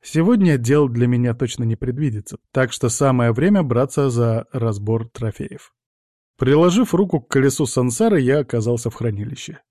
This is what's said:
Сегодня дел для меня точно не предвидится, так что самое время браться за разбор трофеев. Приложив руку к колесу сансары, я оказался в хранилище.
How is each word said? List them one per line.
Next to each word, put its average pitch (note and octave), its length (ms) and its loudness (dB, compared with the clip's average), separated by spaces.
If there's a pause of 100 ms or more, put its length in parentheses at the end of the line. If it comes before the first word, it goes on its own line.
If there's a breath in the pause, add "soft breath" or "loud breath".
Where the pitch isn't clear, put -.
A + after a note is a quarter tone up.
Сегодня F3 580 2
дел C3+ 300 2
для A#2+ 180 0
меня A#2+ 280 0
точно A#2+ 300 -4
не A2+ 100 0
предвидится, A#2+ 640 -6 (140)
так C3 200 0
что - 160 -4
самое B2 440 2
время F3+ 300 2
браться C3 480 0
за A#2 420 0
разбор A2+ 560 -4
трофеев. - 680 -10 (640)
Приложив E3+ 580 4
руку F3 260 0
к - 80 -20
колесу C3+ 380 0
сансары, C#3+ 540 0
я C3 180 2
оказался A#2 520 -2
в - 40 -18
хранилище. A2+ 640 -8 (100)